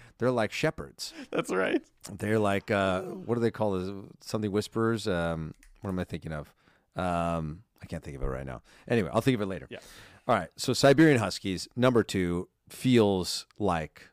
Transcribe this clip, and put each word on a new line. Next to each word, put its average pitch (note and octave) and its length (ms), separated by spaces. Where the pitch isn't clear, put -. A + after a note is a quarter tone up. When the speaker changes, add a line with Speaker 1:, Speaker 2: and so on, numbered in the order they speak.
Speaker 1:
They're A#2+ 120
like A2+ 220
shepherds. - 600
Speaker 2:
That's - 220
right. - 300
Speaker 1:
They're G#2 280
like, G2+ 320
uh, F#2+ 320
what A#2+ 340
do A#2+ 40
they A#2 100
call G#2 220
this? F#2 180
Something G#2+ 300
whisperers? A2 560
Um, E2+ 480
what G2+ 80
am F#2 80
I F2+ 60
thinking E2 280
of? D2 200
Um, E2+ 680
I - 40
can't E2 160
think C#2 140
of B1+ 60
it C2+ 40
right C2 200
now. B1 160
Anyway, G#2+ 240
I'll G#2 80
think C3 160
of G#2 40
it G#2 60
later. F2 240
Speaker 2:
Yeah. - 80
Speaker 1:
All B2 80
right. F2 220
So - 160
Siberian C#3 460
Huskies, F#2+ 580
number A#2+ 260
two, F2+ 460
feels G#2 760
like E2+ 540